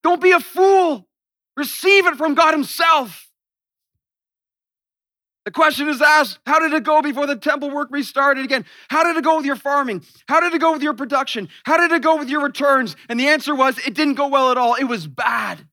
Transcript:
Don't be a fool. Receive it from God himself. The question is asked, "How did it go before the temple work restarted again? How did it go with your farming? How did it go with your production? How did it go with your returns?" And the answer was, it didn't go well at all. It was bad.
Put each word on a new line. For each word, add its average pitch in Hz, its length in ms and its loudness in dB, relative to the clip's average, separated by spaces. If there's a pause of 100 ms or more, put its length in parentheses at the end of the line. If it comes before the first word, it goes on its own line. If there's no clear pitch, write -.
Don't 339 160 0
be 359 80 6
a 349 80 4
fool. 359 680 2 (480)
Receive 370 500 2
it 320 80 0
from 285 200 -2
God 320 200 4
himself. 294 760 -2 (2250)
The 202 60 -8
question 302 380 0
is 262 120 -4
asked, 294 460 4
"How 311 140 2
did 311 120 0
it 302 120 -2
go 302 180 2
before 285 240 -4
the 285 80 -4
temple 294 380 -4
work 294 180 -6
restarted 277 540 -2
again? 254 200 -4 (240)
How 311 140 0
did 339 140 0
it 285 80 -4
go 320 120 2
with 285 100 -4
your 277 100 -2
farming? 262 480 -4 (240)
How 302 100 2
did 339 160 0
it 294 60 -2
go 320 140 2
with 277 100 -6
your 302 100 -2
production? 254 540 -6 (160)
How 311 120 2
did 339 140 2
it 330 120 0
go 320 120 2
with 285 160 -4
your 294 140 -2
returns?" 277 500 0 (140)
And 233 100 -6
the 262 80 0
answer 302 260 0
was, 262 280 0
it 226 140 -6
didn't 294 200 0
go 285 140 -2
well 262 240 2
at 247 40 0
all. 240 180 2
It 269 100 -2
was 208 240 -6
bad. 220 640 -6